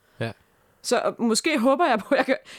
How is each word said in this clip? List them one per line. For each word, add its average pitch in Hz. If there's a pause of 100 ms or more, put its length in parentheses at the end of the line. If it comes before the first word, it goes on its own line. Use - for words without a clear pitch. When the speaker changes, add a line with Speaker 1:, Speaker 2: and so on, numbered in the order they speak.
(180)
Speaker 1:
Ja. 113 (500)
Speaker 2:
Så, -
øh, -
måske 240
håber 269
jeg 240
på, -
at -
jeg 262
kan, 269 (220)